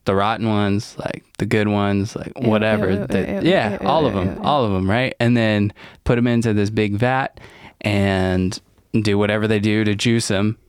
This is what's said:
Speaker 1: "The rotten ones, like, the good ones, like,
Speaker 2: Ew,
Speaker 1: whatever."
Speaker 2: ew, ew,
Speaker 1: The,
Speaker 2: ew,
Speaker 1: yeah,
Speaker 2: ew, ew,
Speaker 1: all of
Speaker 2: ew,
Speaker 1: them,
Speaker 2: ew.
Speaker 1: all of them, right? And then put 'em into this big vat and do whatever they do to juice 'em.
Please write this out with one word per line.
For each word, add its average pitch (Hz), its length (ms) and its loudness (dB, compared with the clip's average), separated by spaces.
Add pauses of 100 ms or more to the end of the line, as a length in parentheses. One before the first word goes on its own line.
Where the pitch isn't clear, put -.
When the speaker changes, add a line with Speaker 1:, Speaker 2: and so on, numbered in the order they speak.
Speaker 1:
"The 98 100 2
rotten 104 320 0
ones, 104 500 0
like, - 260 -8 (140)
the - 80 -4
good 104 220 2
ones, 101 480 0
like, - 160 -10 (100)
Speaker 2:
Ew, 113 80 2
Speaker 1:
whatever." 107 400 2
Speaker 2:
ew, 98 120 0
ew, - 60 -6
Speaker 1:
The, 98 120 0
Speaker 2:
ew, 95 240 -4
Speaker 1:
yeah, 147 300 2
Speaker 2:
ew, - 80 -6
ew, - 60 -4
Speaker 1:
all 143 180 2
of 107 80 0
Speaker 2:
ew, 95 80 -2
Speaker 1:
them, 95 160 -2
Speaker 2:
ew. 214 60 -10
Speaker 1:
all 139 220 2
of 104 60 0
them, 95 180 0
right? 123 300 0
And 120 180 2
then 107 360 0 (320)
put 123 120 2
'em 120 100 2
into 117 260 2
this 104 160 2
big 107 260 0
vat 127 440 -2 (420)
and 95 760 0 (340)
do 107 240 2
whatever 104 300 0
they 107 120 2
do 107 240 2
to 104 120 0
juice 117 360 0
'em. 104 260 0 (100)